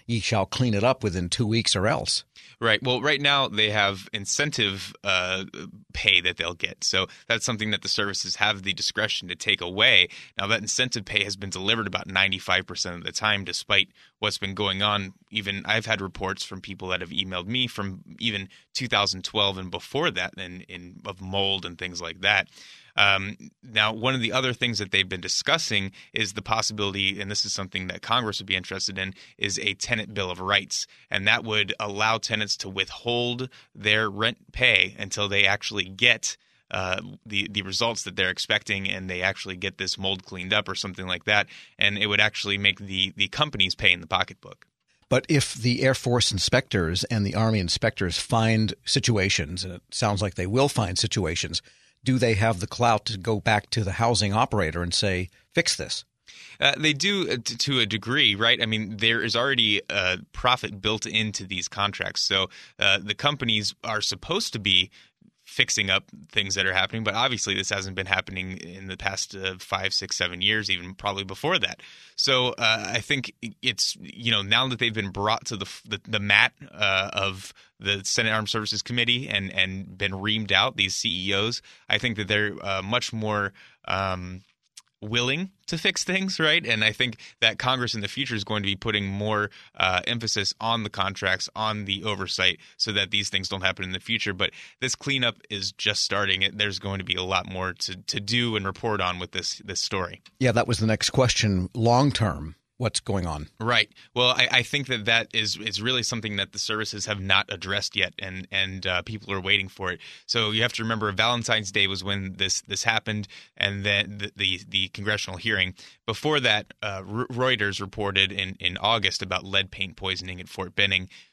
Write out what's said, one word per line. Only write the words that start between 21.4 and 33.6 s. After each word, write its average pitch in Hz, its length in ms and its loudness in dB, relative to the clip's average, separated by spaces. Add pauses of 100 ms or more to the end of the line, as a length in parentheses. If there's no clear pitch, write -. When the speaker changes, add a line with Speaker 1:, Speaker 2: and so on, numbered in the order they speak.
Speaker 2:
and 87 140 -8
things 90 240 -8
like 85 180 -8
that. 98 280 4 (480)
Um, 98 400 4 (260)
now, 110 300 2
one 123 240 0
of 127 40 -2
the 113 120 0
other 127 200 0
things 117 280 -2
that 98 100 -4
they've 95 180 2
been 95 120 -6
discussing 101 720 0 (200)
is 104 200 -2
the 107 100 -8
possibility, 101 800 0
and 101 100 -6
this - 140 0
is 104 80 -4
something 95 340 -6
that 90 160 -8
Congress 113 380 0
would 98 80 -14
be 95 80 0
interested 95 420 -6
in, 95 160 -4 (220)
is 104 240 -2
a 98 140 0
tenant 107 400 -4
bill 95 180 -2
of 90 80 -8
rights. 98 480 0 (200)
And 98 200 -2
that 113 160 2
would 107 340 0
allow 107 400 0
tenants 107 380 -2
to - 120 -10
withhold 120 840 -2 (220)